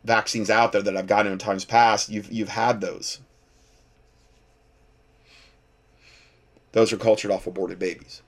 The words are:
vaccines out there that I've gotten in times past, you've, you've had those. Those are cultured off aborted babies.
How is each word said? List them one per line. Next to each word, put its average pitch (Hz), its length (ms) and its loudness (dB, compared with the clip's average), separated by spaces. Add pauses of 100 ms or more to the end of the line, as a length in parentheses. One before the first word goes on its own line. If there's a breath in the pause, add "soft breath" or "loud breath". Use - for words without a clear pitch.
vaccines 110 460 -2
out 113 220 2
there 101 100 0
that 98 120 -4
I've 95 120 -6
gotten 104 260 4
in 95 60 -8
times 95 260 -4
past, 113 460 4
you've, 107 200 -10
you've 110 200 -6
had 113 320 -2
those. - 380 -10 (3500 soft breath)
Those 110 200 4
are - 60 -6
cultured - 320 0
off 92 160 -2
aborted 90 320 -6
babies. - 500 -8